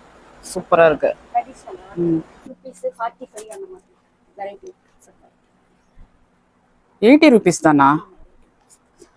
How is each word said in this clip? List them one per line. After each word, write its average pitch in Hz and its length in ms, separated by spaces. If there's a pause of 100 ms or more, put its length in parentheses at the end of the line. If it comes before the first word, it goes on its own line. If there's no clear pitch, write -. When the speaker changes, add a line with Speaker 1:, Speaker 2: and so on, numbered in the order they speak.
(520)
Speaker 1:
சூப்பரா 170 400
இருக்கு. 139 200 (220)
Speaker 2:
ட்ரெடிஷனல். - 480 (240)
Speaker 1:
ம். 330 160 (280)
Speaker 2:
ருப்பீஸ் - 380 (100)
ஃபார்ட்டி 480 360
ஃபைவ் 440 240
அந்த 392 160
மாதிரி - 180 (480)
வெரைட்டி. 196 320 (2500)
Speaker 1:
எயிட்டி 302 260
ருப்பீஸ் 185 340
தானா? 143 220 (1300)